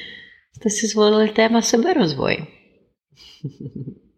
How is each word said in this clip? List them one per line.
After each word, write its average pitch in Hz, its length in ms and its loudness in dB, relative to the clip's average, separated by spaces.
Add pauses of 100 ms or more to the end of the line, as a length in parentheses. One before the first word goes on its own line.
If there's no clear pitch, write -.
(520)
jste - 180 -4
si - 160 -2
zvolili 214 420 2
téma 226 340 2
seberozvoj. 226 720 0
<laughs> 151 100 -12 (1700)